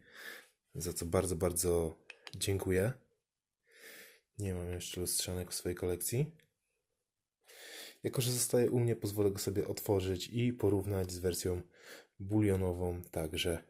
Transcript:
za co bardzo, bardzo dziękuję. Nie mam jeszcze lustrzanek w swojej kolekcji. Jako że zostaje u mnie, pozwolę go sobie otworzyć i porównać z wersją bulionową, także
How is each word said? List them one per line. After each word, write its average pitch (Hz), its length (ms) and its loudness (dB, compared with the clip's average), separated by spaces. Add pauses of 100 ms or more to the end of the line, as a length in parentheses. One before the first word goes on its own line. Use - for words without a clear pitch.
(760)
za 82 180 -4
co 85 140 -4
bardzo, 92 300 2
bardzo 85 640 2 (380)
dziękuję. 95 560 2 (1500)
Nie 98 160 -2
mam 87 160 -4
jeszcze 90 300 -6
lustrzanek 90 500 -2
w - 40 -8
swojej 90 220 -2
kolekcji. 117 600 -2 (1700)
Jako - 180 0
że 123 120 2
zostaje 123 380 4
u 123 100 4
mnie, 120 160 2
pozwolę 101 340 2
go 98 80 -2
sobie 98 300 0
otworzyć 95 600 0
i 120 240 0
porównać 98 600 2
z 90 60 -6
wersją 87 440 0 (580)
bulionową, 92 840 2
także 80 680 -2